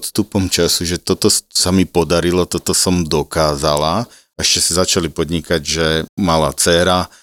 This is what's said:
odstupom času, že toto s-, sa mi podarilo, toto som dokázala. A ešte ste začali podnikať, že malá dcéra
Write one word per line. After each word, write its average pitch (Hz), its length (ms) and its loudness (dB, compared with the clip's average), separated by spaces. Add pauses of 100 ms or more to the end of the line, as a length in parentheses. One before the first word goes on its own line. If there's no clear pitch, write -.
odstupom 95 480 -2
času, 85 320 0
že 85 160 -4
toto 95 320 0
s-, - 160 -4
sa - 240 -2
mi 92 160 4
podarilo, 85 560 2
toto 87 320 -2
som 90 320 0
dokázala. 76 960 0 (320)
A - 80 -14
ešte - 240 0
ste - 80 -4
začali 87 320 0
podnikať, 82 560 -2
že 78 220 -2 (340)
malá 80 320 2
dcéra 87 560 2 (140)